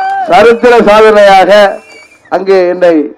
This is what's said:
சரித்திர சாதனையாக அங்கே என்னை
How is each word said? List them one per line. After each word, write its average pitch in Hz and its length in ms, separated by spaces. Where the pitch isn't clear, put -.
சரித்திர 226 460
சாதனையாக 208 640
அங்கே 190 260
என்னை 180 240